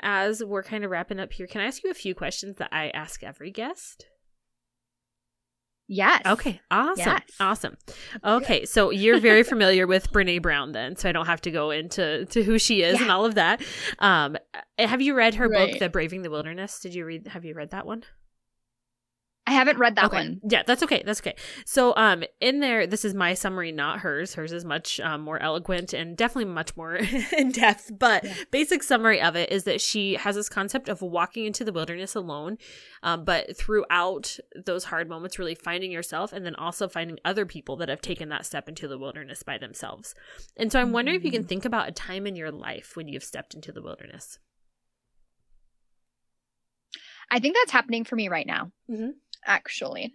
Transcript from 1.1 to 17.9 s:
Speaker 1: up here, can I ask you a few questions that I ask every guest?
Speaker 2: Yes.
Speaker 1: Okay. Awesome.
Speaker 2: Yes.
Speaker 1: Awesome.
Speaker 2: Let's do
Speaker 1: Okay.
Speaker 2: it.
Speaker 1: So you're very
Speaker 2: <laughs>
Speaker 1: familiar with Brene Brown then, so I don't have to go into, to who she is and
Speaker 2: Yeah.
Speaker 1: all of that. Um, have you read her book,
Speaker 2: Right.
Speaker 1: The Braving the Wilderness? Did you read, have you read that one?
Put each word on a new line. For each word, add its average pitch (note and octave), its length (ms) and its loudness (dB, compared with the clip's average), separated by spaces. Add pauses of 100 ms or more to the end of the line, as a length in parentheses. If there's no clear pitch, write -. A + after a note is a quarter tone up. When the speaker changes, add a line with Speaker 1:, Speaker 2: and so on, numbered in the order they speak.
Speaker 1:
up F#3+ 140 -8
here, F3+ 160 -10
can G#3 140 -6
I - 40 -2
ask C4 160 -6
you F#4+ 80 -2
a E4+ 40 -6
few F#3 200 -6
questions F#3+ 440 -8
that - 140 -6
I D#3 180 -2
ask - 340 -10
every D#3 260 -14
guest? - 560 -12 (1800)
Speaker 2:
Yes. G3+ 360 4
Speaker 1:
Okay. G#3 360 2 (100)
Awesome. C#4+ 340 2
Speaker 2:
Yes. - 180 2 (180)
Speaker 1:
Awesome. G3 360 0 (100)
Speaker 2:
Let's - 120 -16 (240)
do G#3 60 0
Speaker 1:
Okay. A#3 340 4
Speaker 2:
it. - 60 -8
Speaker 1:
So G#3 220 6
you're G#3+ 280 6
very A3 240 10
Speaker 2:
<laughs> A#3 100 0
Speaker 1:
familiar F#3+ 340 6
with F#3 260 4
Brene F3+ 280 4
Brown D3+ 320 0
then, B2+ 240 -6
so F#3+ 120 -2
I F3 40 2
don't D#3+ 140 0
have E3 160 0
to F3 80 -4
go D#3 200 0
into, D#3+ 560 -2
to A3+ 180 0
who A3 140 4
she G#3 240 4
is F3+ 160 4
and B3 100 2
Speaker 2:
Yeah. F#3+ 60 6
Speaker 1:
all G3+ 120 4
of A3+ 80 0
that. G3 260 4 (380)
Um, D3+ 380 4 (420)
have A#3 240 2
you C#4 120 4
read A3+ 200 6
her A3+ 140 2
book, G3+ 240 6
Speaker 2:
Right. - 80 -6
Speaker 1:
The F3+ 80 2
Braving E3+ 340 -2
the E3+ 80 -8
Wilderness? D#3+ 500 -8
Did F3+ 140 -12
you F3 100 -8
read, E3 220 -10
have F3 180 -12
you D#3 100 -10
read - 160 -10
that F#3+ 140 -10
one? A3+ 200 -8 (1400)